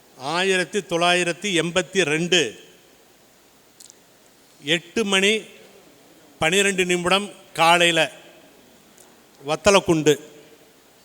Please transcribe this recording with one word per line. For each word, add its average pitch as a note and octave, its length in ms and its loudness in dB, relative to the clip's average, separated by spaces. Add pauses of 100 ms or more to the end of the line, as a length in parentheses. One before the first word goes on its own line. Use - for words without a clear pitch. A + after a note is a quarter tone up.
(160)
ஆயிரத்தி F3+ 640 -2
தொள்ளாயிரத்தி F3 840 -2
எண்பத்தி F3+ 400 -2
ரெண்டு, D#3 640 -2 (2000)
எட்டு E3 400 -4
மணி G3 360 0 (960)
பன்னிரெண்டு F#3 460 0
நிமிடம் F3+ 460 -2 (220)
காலையில E3 600 2 (1300)
வத்தலக்குண்டு. D#3 720 2 (840)